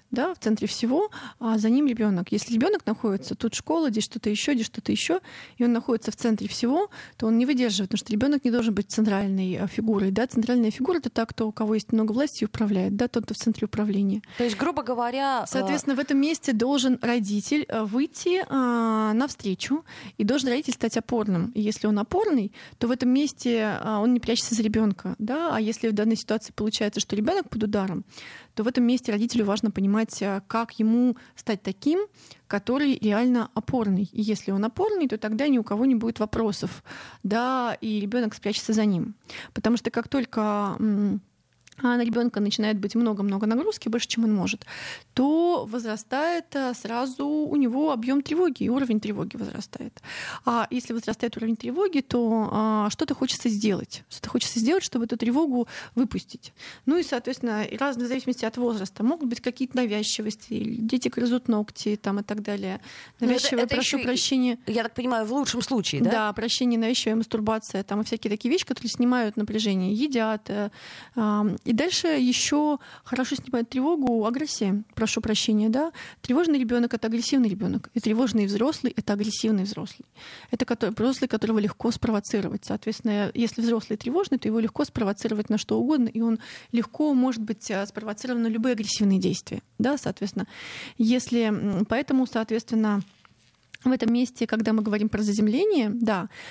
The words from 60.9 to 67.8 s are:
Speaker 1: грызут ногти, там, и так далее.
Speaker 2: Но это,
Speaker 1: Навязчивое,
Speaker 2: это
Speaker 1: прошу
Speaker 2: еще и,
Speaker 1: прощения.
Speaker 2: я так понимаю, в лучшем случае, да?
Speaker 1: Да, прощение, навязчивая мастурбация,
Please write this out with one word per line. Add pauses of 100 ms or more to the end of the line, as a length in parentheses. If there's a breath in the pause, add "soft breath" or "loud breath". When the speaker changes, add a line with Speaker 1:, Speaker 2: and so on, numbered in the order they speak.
Speaker 1:
грызут
ногти,
там,
и
так
далее. (400 loud breath)
Speaker 2:
Но
это,
Speaker 1:
Навязчивое,
Speaker 2:
это
Speaker 1:
прошу
Speaker 2:
еще
и,
Speaker 1:
прощения. (100)
Speaker 2:
я
так
понимаю,
в
лучшем
случае,
да?
Speaker 1:
Да,
прощение,
навязчивая
мастурбация,